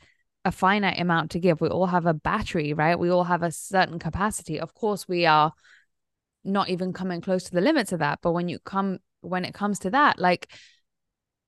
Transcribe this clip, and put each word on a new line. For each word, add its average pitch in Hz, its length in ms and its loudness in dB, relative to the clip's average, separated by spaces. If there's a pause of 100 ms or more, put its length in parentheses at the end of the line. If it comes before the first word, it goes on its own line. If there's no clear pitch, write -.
(440)
a - 80 0
finite 196 480 2
amount 165 300 0
to 170 100 -4
give, 165 220 2
we 160 60 0
all 185 180 2
have 175 180 0
a 170 80 4
battery, 156 600 -2
right? 160 240 2
We 175 100 0
all 180 160 4
have 170 180 0
a 170 80 -2
certain 170 480 -2
capacity. 165 600 -4
Of 165 140 -10
course, 208 340 -4
we 175 160 0
are 156 300 6 (880)
not 196 240 0
even 180 240 -4
coming 175 300 -6
close 185 220 -2
to - 80 -12
the 175 100 2
limits 269 280 2
of 170 100 -4
that. 147 200 -2
But 175 120 0
when 175 180 -2
you 113 80 -8
come, 190 400 -4 (240)
when 180 240 -4
it 139 80 -12
comes 202 240 -4
to 185 140 -4
that, 277 260 4
like, 180 340 0 (960)